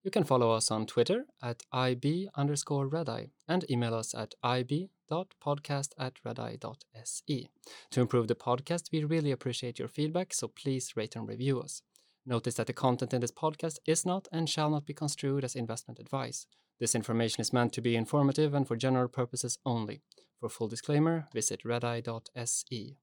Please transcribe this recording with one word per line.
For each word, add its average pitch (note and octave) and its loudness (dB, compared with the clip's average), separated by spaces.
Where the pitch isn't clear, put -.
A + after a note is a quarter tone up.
You G3 -2
can G3 4
follow B2 6
us A2+ 2
on A2 0
Twitter F#3 2
at A#2+ -6
I B2+ 2
B D#3 0
underscore C#3+ 0
Redeye C3+ -4
and E3+ 0
email A#2+ 2
us A2+ -2
at A2 -6
I B2+ 2
B D3+ -2
dot F3 -4
podcast C#3+ -2
at C3 -6
redeye A2+ -6
dot - -12
S - -10
E. B2+ -2
To B2+ 4
improve A#2+ 4
the A#2 2
podcast, C#3 -2
we D#3 0
really D3+ 2
appreciate B2 -4
your B2+ -4
feedback, D#3+ -2
so - -2
please - -4
rate G#2+ -4
and A2+ -6
review B2 0
us. - -10
Notice A#2+ 0
that A2+ 0
the B2+ -4
content B2 2
in B2 2
this A#2+ -2
podcast D#3 -2
is D#3+ 2
not F#3 -2
and E3 0
shall D3+ 2
not D3+ 0
be D3+ -8
construed C#3+ -2
as B2 -4
investment A#2 -6
advice. B2 -6
This A#2 2
information A2+ 2
is - 0
meant A#2+ 4
to B2+ -4
be A#2 2
informative C#3+ 4
and C#3 2
for A#2 0
general B2+ 2
purposes B2 -4
only. A#2 -2
For A#2 -6
full A2+ -4
disclaimer, D3+ 2
visit G#2+ -2
redeye A#2+ -2
dot A2+ -8
S - -4
E. B2+ -8